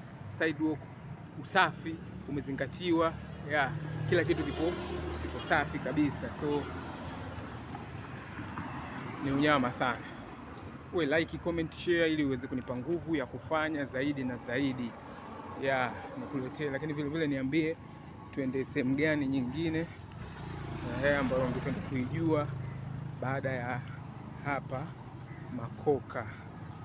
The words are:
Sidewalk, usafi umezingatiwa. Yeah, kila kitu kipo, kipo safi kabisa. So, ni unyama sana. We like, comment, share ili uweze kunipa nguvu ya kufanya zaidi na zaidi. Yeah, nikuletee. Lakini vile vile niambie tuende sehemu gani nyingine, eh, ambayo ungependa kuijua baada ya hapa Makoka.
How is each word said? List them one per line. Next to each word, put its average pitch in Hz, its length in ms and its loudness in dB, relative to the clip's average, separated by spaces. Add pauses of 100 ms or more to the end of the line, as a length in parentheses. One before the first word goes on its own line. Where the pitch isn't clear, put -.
(260)
Sidewalk, 156 540 0 (640)
usafi 165 540 4 (340)
umezingatiwa. 151 840 2 (380)
Yeah, 147 200 4 (380)
kila 175 140 6
kitu 160 200 4
kipo, 143 200 0 (580)
kipo - 180 -4 (100)
safi 151 300 2
kabisa. 131 500 2 (120)
So, 147 220 2 (2500)
ni 139 60 2
unyama 139 400 6
sana. 123 260 2 (960)
We 170 120 4
like, 160 320 4
comment, 165 380 -2
share 170 380 6
ili 151 120 4
uweze 131 220 0
kunipa 123 280 -2
nguvu 156 400 0
ya 135 100 2
kufanya 156 600 0
zaidi 135 380 0
na 123 140 0
zaidi. 127 540 0 (680)
Yeah, 131 300 4 (280)
nikuletee. 127 500 -2
Lakini 139 240 -2
vile 147 160 0
vile 160 180 2
niambie 147 500 2 (540)
tuende 131 340 0
sehemu 135 300 2
gani 147 320 4
nyingine, 147 580 2 (1200)
eh, 143 140 6
ambayo 131 240 4
ungependa 127 380 0
kuijua 147 680 2 (760)
baada 131 300 0
ya 127 280 0 (680)
hapa 135 380 -2 (760)
Makoka. 120 680 0 (600)